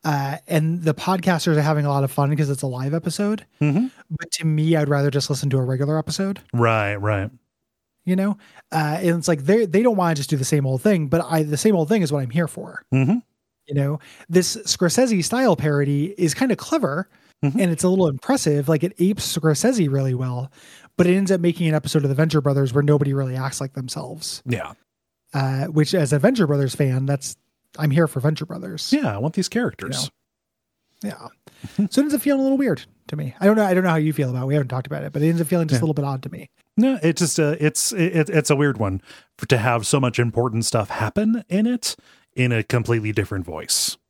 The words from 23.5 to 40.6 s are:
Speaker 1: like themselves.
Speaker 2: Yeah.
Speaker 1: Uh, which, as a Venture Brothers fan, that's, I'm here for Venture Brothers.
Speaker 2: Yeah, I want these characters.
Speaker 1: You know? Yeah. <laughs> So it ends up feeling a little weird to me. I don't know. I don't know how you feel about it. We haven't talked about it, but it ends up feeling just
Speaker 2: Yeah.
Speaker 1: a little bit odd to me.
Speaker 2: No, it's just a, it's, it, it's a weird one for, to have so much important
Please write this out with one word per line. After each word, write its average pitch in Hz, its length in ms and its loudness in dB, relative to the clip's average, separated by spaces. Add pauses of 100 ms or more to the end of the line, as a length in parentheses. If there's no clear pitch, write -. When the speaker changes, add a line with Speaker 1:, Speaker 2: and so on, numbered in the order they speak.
Speaker 1:
like 135 140 -8
themselves. 131 720 -10
Speaker 2:
Yeah. 117 280 -4 (600)
Speaker 1:
Uh, 135 320 -2
which, 156 300 0
as 147 180 2
a 147 60 2
Venture 214 260 4
Brothers 139 300 0
fan, 135 320 0
that's, 139 280 -4 (440)
I'm 151 100 0
here 160 160 4
for 139 140 -4
Venture 151 260 -2
Brothers. 180 480 -6
Speaker 2:
Yeah, 269 180 0
I 101 60 -4
want 135 160 -4
these - 160 -2
characters. 147 640 -4 (880)
Speaker 1:
You 208 80 -8
know? - 80 -12
Yeah. - 100 -20 (600)
<laughs> - 20 -4
So - 120 2
it - 40 4
ends 294 80 -2
up 269 80 0
feeling 277 200 0
a - 20 0
little 269 160 2
weird 220 240 -2 (240)
to - 80 -10
me. 147 240 -8
I 196 80 4
don't 214 80 6
know. 214 100 2
I 185 80 2
don't 185 100 2
know 185 60 2
how 160 60 4
you 151 180 2
feel 135 160 0
about 123 140 -4
it. - 20 -4
We 139 80 0
haven't 143 160 2
talked 127 160 -6
about 143 180 -8
it, - 80 -10
but 147 120 -2
it 160 60 4
ends 170 120 0
up 156 60 -2
feeling 170 200 0
just 127 120 2
Speaker 2:
Yeah. - 20 0
Speaker 1:
a 165 40 0
little 156 100 0
bit 143 100 -2
odd 135 160 -6
to 139 80 -12
me. - 220 -16 (260)
Speaker 2:
No, 254 240 2
it's 160 200 2
just 165 180 0
a, 151 240 2
it's, - 280 0
it, 170 380 0
it's 160 220 2
a 147 40 6
weird 139 220 2
one 98 240 -2 (380)
for, - 80 -8
to 131 100 4
have 117 300 0
so 147 120 2
much 123 200 0
important 117 460 0